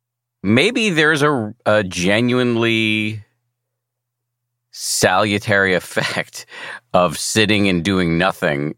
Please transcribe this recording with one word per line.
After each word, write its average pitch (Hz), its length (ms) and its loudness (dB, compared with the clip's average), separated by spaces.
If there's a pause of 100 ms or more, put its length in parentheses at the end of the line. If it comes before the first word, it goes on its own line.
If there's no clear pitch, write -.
(440)
maybe 202 460 2
there's 156 340 2
a, 123 320 -2 (100)
a 107 180 4
genuinely 110 1400 0 (1500)
salutary 101 1040 0
effect - 720 -4 (480)
of 90 240 2
sitting 104 500 2
and 87 160 0
doing 90 340 0
nothing 78 600 -2